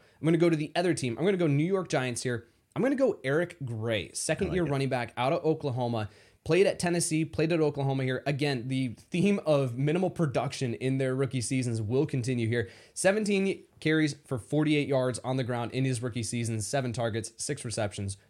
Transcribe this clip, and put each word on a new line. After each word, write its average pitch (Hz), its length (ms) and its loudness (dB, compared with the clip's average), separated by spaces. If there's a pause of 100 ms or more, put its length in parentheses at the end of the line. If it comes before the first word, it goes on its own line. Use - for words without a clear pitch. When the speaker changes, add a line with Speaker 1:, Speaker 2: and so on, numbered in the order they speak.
(180)
Speaker 1:
I'm - 60 -8
gonna 165 140 4
go 170 100 6
to 165 80 4
the 151 180 -4
other 175 200 2
team. 120 240 -4
I'm 160 80 0
gonna 202 100 2
go 175 100 2
New 143 160 2
York 185 280 -2
Giants 127 320 -2
here. 123 240 -4 (280)
I'm - 60 -2
gonna 269 160 2
go 262 260 2
Eric 156 440 0
Gray, 110 480 -2
second-year 180 480 -2
Speaker 2:
I - 20 2
like 147 40 -2
it. 143 40 0
Speaker 1:
running 135 160 0
back 123 300 -2
out 135 160 2
of 160 100 -2
Oklahoma. 123 640 0 (360)
Played 180 220 4
at - 140 0
Tennessee, 165 440 0
played 160 280 0
at 165 80 2
Oklahoma 135 420 0
here. 127 240 -2
Again, 139 400 0
the 131 300 -2 (160)
theme 196 340 4
of 135 320 2
minimal 165 320 2
production 135 640 -2
in 131 240 -2
their 131 160 0
rookie 131 280 -2
seasons 120 380 0
will 123 240 0
continue 123 440 0
here. 117 200 0 (260)
Seventeen 196 680 2 (160)
carries 156 380 2 (100)
for 131 120 -4
forty-eight 147 500 2
yards 127 320 0
on 127 160 -2
the 131 80 0
ground 120 280 -4
in 131 120 0
his 123 180 0
rookie 120 220 -4
season, 113 360 -2
seven 123 320 -2
targets, 113 440 -4
six - 280 -6
receptions, 104 520 -4 (140)